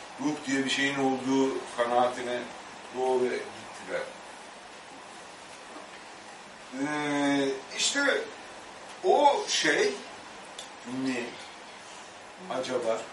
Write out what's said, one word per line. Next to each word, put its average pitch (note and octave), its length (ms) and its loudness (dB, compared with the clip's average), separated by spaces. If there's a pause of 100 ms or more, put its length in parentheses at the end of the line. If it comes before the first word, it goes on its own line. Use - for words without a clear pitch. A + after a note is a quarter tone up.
(220)
ruh D3 260 0
diye C3+ 180 2
bir B2+ 40 0
şeyin C#3 300 2
olduğu C3 580 4 (200)
kanaatine B2 600 4 (580)
doğru B2+ 260 4
gittiler. - 800 -4 (2750)
Ee, C#4+ 760 2 (280)
işte - 440 4 (840)
o C4+ 440 8
şey D#3+ 460 4 (1120)
ne B2 180 0 (1400)
acaba? A2+ 420 0 (120)